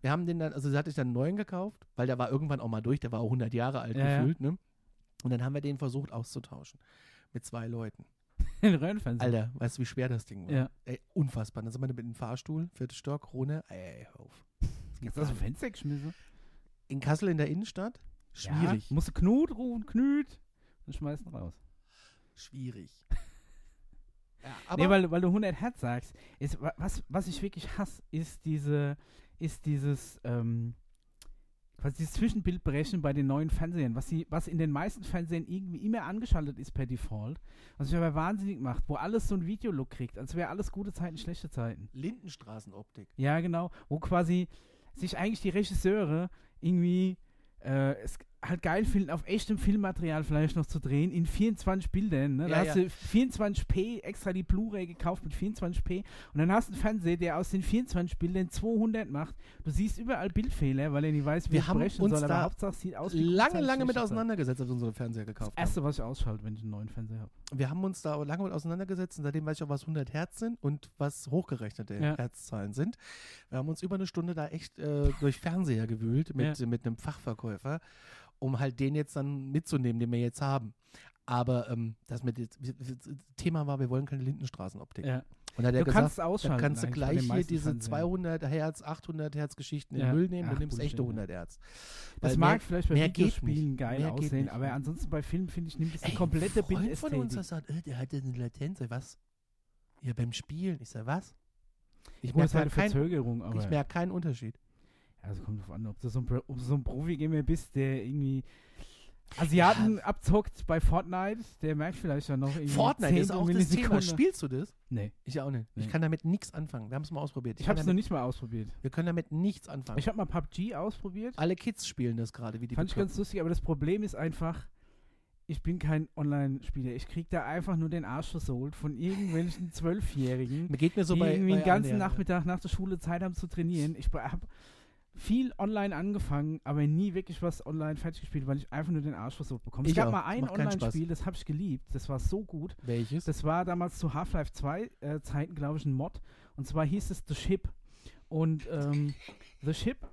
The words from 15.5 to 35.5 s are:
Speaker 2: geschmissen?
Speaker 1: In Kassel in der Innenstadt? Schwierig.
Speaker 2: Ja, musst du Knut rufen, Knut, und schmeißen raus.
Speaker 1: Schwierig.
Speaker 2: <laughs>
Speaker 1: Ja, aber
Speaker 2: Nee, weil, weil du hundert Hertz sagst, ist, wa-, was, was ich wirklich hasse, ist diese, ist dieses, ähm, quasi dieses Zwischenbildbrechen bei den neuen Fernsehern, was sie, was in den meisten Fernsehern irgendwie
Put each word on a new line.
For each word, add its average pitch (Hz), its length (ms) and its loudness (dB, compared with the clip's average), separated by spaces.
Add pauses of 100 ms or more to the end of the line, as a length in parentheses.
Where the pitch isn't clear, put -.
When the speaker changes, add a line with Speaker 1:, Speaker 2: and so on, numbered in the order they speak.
Speaker 2:
geschmissen? 147 420 -4 (720)
Speaker 1:
In 135 120 -4
Kassel 151 300 2
in 165 80 2
der 147 100 2
Innenstadt? 190 520 -4 (340)
Schwierig. 123 560 0
Speaker 2:
Ja, - 40 0
musst 156 140 2
du - 60 -6
Knut 247 420 4
rufen, 240 300 -4
Knut, 277 540 2 (460)
und 143 100 -12
schmeißen 147 340 -6
raus. 90 240 -10 (840)
Speaker 1:
Schwierig. 127 560 -14 (180)
Speaker 2:
<laughs> - 60 2 (1300)
Speaker 1:
Ja, 131 80 -12 (160)
aber 156 160 2
Speaker 2:
Nee, 185 60 8
weil, 190 200 8
weil 170 120 2
du 180 100 6
hundert 196 280 2
Hertz 240 200 -4
sagst, 123 340 -4 (240)
ist, - 240 -2
wa-, 143 160 -2
was, - 320 -4
was 175 180 0
ich 175 140 -6
wirklich - 380 -6
hasse, - 320 -6
ist 160 340 -6
diese, 147 500 0 (440)
ist - 260 -4
dieses, 143 580 0
ähm, 117 520 -2 (1000)
quasi 143 200 -2
dieses 160 160 -4
Zwischenbildbrechen 180 880 0
bei 143 100 2
den 139 140 2
neuen 147 240 2
Fernsehern, 160 460 0
was 131 120 -4
sie, 165 220 -2
was 165 180 -2
in 165 120 -2
den 160 100 2
meisten 175 340 -2
Fernsehern 165 440 -2
irgendwie 180 360 -6